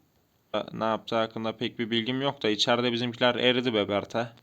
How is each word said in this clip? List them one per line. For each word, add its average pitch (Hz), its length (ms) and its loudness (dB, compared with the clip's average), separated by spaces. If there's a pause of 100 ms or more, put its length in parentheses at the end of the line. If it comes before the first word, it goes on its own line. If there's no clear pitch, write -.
(720)
Ne 110 120 -4
yaptığı 110 320 -2
hakkında 113 400 -2
pek 120 220 -6
bir 113 120 -4
bilgim 117 320 0
yok 139 200 -4
da 113 60 2
içeride 120 440 2
bizimkiler 120 420 0
eridi 120 400 2
be 101 140 2
Berta. 110 440 -2 (100)